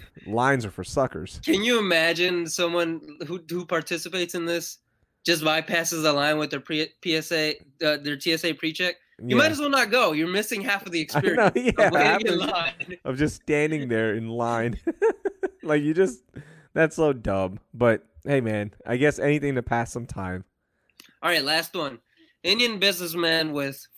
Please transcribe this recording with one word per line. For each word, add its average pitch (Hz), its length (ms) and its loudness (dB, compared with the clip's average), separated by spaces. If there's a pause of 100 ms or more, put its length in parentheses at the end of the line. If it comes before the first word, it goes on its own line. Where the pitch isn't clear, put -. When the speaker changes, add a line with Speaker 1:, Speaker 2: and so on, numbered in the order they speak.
(300)
Speaker 1:
lines 123 360 2
are 95 40 -8
for 92 140 -10
suckers. - 580 -4
Speaker 2:
Can 196 220 0
you 240 140 2
imagine 170 680 2
someone 170 540 -2 (260)
who, 175 220 -8
who 175 160 -6
participates 170 680 -4
in 170 100 -4
this 170 340 -4 (460)
just 165 180 2
bypasses 160 600 0
the 151 100 4
line 147 260 2
with 147 120 -2
their 143 100 -4
pre-, 156 300 -4 (100)
P 160 160 0
S 160 160 -4
A, 156 240 0 (260)
uh, 151 160 4
their 143 180 -4
T 160 180 0
S 165 100 -2
A 165 80 0
pre-check? 165 440 -4 (240)
You 123 100 -8
Speaker 1:
Yeah. 240 60 4
Speaker 2:
might 302 160 6
as 277 80 -4
well 285 100 0
not 247 200 2
go. 220 220 4
You're 160 160 0
missing 202 320 -2
half 202 240 -2
of 190 80 -12
the 160 180 -2
Speaker 1:
<laughs> - 40 -2
I 147 60 2
know, 185 260 4
Speaker 2:
experience 185 60 4 (260)
Speaker 1:
yeah, 214 80 6
Speaker 2:
of 165 60 4
waiting 165 420 4
in 170 60 0
Speaker 1:
half 160 100 -2
of, 170 380 -4
Speaker 2:
line. 180 180 -12
Speaker 1:
of 131 120 -4
just 151 180 0
standing 147 520 0
there 110 260 2
in 113 140 -4
line. 117 560 -2
<laughs> 330 60 -2 (760)
Like, 151 180 2
you 151 100 2
just, 190 300 2 (500)
that's 156 240 2
so 156 160 4
dumb. 98 480 -2 (140)
But 117 320 2 (220)
Hey, 139 140 2
man, 107 320 -4 (100)
I 120 140 -2
guess 143 200 2
anything 143 360 0
to 123 80 -2
pass 117 280 -2
some 117 140 -8
time. 92 400 -8 (800)
Speaker 2:
All 165 80 0
right, 160 120 2
last 156 320 -2
one. 143 240 -6 (440)
Indian 220 360 0
businessman 170 760 0
with 139 280 -6 (160)